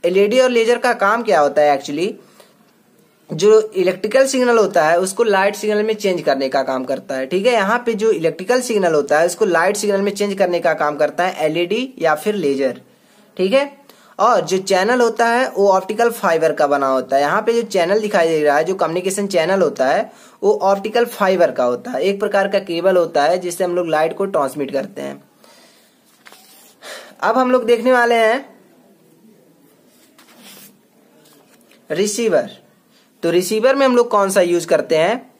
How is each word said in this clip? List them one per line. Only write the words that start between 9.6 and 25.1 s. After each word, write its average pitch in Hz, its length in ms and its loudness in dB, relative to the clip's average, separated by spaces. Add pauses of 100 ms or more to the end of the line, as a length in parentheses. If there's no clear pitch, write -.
signal 196 260 -2
में 202 100 -2
change 202 220 -4
करने 175 260 0
का 160 140 0
काम 151 220 -2
करता 151 280 -2
है 175 220 -4
एलईडी 175 520 -4
या 160 180 2
फिर 208 200 -4
laser। 139 440 -2 (560)
ठीक 190 160 0
है, 277 180 0 (480)
और 214 220 4
जो 170 180 -2
चैनल 190 420 0
होता 233 280 0
है 247 220 0
वो 202 200 2
ऑप्टिकल 208 420 0
फाइबर 165 400 0
का 147 140 0
बना 139 200 0
होता 135 300 0
है। 139 60 2
यहाँ 160 200 0
पे 233 100 0
जो 233 120 0
चैनल 190 360 0
दिखाई 196 280 0
दे 160 140 0
रहा 147 140 4
है, 156 80 2
जो 190 100 -2
कम्युनिकेशन 190 520 -2
चैनल 185 360 0
होता 135 240 0
है 170 240 0 (320)
वो 202 100 2 (100)
ऑप्टिकल 196 440 0
फाइबर 190 440 2
का 123 140 -2
होता 123 260 -4
है, 135 120 -4
एक 196 180 -2
प्रकार 196 280 0
का 196 120 0
केबल 180 360 0
होता 160 260 2
है 170 160 2
जिससे 180 260 -4
हम 175 120 -2
लोग 180 120 -2
लाइट 156 280 0
को 196 100 -2
ट्रांसमिट 143 460 -4
करते 139 300 -8
हैं। 139 200 -14 (2000)